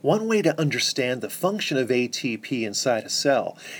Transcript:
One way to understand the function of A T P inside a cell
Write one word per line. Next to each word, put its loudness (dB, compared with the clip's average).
One 2
way 2
to 2
understand 0
the -6
function 0
of 2
A 2
T -4
P -4
inside 0
a -16
cell 2